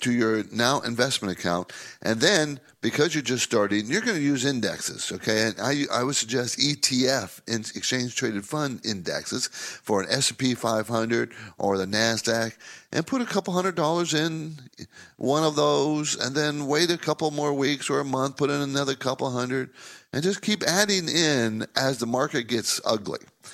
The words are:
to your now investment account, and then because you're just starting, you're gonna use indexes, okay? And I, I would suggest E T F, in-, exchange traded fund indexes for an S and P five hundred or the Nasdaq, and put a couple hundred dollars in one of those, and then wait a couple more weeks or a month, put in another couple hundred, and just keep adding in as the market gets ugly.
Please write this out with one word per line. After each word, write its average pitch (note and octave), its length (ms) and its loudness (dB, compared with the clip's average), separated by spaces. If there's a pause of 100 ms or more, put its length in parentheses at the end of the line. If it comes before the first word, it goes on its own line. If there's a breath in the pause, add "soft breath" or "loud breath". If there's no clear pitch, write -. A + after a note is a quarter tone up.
to B2 100 0
your A2 400 2
now A#2+ 300 2
investment A#2 580 -2
account, F2 340 -2 (300 loud breath)
and A2 180 0
then D3+ 380 4 (220 soft breath)
because D3+ 340 2
you're D3 80 -2
just A#2+ 220 -2
starting, G#2 420 2
you're D#3+ 140 0
gonna A3+ 180 0
use C#3 260 2
indexes, A2 680 -4
okay? A2 340 2
And G2+ 140 -4
I, C#3 320 0
I A#2+ 100 2
would C#3 140 -2
suggest A#2 420 -2
E C#3+ 160 2
T B2+ 320 2
F, B2 400 -2
in-, A2+ 140 -2 (160)
exchange B2 400 -2
traded G#2+ 280 -2
fund C#3+ 400 -4
indexes F#2 640 -4
for - 540 -2
an F2 100 -2
S C#3 200 2
and A#2 80 -8
P B2+ 160 0
five A2+ 340 0
hundred A#2 460 0 (220 loud breath)
or G2 220 0
the F#2 80 -2
Nasdaq, A2+ 680 0 (340 loud breath)
and E3 160 -2
put C4 160 -2
a A3 40 -4
couple F#3+ 280 -2
hundred F3+ 220 0
dollars E3 360 0
in D#3+ 420 -2 (640 loud breath)
one D3 280 2
of D3+ 100 4
those, D3 640 2
and B2+ 180 -2
then D3 320 0
wait D#3+ 240 4
a E3+ 80 0
couple D#3 320 0
more D3 240 0
weeks C3+ 340 0
or C#3+ 120 0
a C#3+ 40 -2
month, C3+ 320 0
put C#3+ 140 2
in C#3+ 100 0
another C#3 360 0
couple C3 340 -2
hundred, B2+ 400 -2 (420 loud breath)
and D3 120 0
just F#3+ 180 0
keep G#3 220 0
adding F#3+ 440 2
in B2 560 2 (120)
as C3+ 220 2
the A#2 80 -2
market B2+ 420 0
gets A#2 360 0
ugly. G2+ 360 0 (340 loud breath)